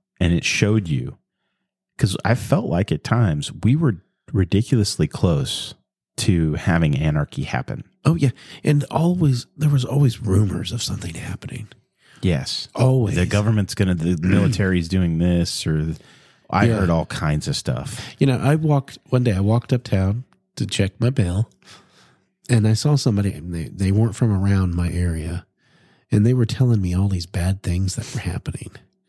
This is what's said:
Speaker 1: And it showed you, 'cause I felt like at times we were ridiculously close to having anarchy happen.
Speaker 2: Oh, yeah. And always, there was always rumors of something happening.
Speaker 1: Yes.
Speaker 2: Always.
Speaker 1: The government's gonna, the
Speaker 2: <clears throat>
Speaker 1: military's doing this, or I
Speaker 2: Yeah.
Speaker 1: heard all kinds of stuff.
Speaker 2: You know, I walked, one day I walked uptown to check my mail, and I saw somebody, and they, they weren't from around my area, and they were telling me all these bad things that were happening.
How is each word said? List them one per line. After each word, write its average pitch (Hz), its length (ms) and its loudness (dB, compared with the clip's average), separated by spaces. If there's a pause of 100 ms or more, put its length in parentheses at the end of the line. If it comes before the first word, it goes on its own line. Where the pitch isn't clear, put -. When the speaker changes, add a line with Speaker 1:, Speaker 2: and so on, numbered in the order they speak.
(220)
Speaker 1:
And 85 120 2
it 85 120 0
showed 104 420 0
you, 65 300 -4 (800)
'cause 95 260 2
I 117 120 4
felt 165 320 -2
like 85 260 -2
at 76 100 -4
times 113 480 0
we 107 240 2
were 147 220 0 (360)
ridiculously 104 720 2
close - 680 -2 (420)
to 80 380 0
having 78 420 0
anarchy 73 460 -2
happen. - 400 -6 (200)
Speaker 2:
Oh, 165 120 4
yeah. 139 160 2 (320)
And 147 280 2
always, 165 540 0 (100)
there 151 140 0
was 131 160 2
always 139 360 2
rumors 98 500 0
of 117 100 -6
something 92 320 -8
happening. - 540 -12 (540)
Speaker 1:
Yes. 76 540 -2
Speaker 2:
Always. 123 400 2
Speaker 1:
The 90 100 2
government's 104 500 0
gonna, 92 200 2
the 85 220 0
Speaker 2:
<clears throat> 82 100 -2
Speaker 1:
military's 95 600 2
doing 85 320 0
this, 87 480 0
or 80 260 0 (560)
I 101 160 2
Speaker 2:
Yeah. 113 140 2
Speaker 1:
heard 92 100 2
all 82 160 2
kinds 76 420 -4
of 73 80 -4
stuff. - 480 -6 (160)
Speaker 2:
You 139 80 4
know, 127 100 0
I 139 180 2
walked, 151 420 -2 (120)
one 123 140 2
day 120 100 2
I 92 80 0
walked 110 320 2
uptown 104 500 0 (320)
to - 100 -4
check - 340 -4
my 120 160 2
mail, 92 340 0 (1000)
and 110 180 4
I 110 60 4
saw 147 220 2
somebody, 104 380 0
and 85 200 -10
they, 82 160 -6
they 95 220 0
weren't 110 240 2
from 117 160 2
around 95 440 2
my 87 160 0
area, 85 540 -4 (640)
and 104 140 4
they 123 80 4
were 123 120 2
telling 120 360 2
me 87 120 -2
all 95 160 2
these 90 180 -2
bad 95 360 -2
things 92 320 -2
that - 180 -10
were - 80 -6
happening. - 500 -8 (380)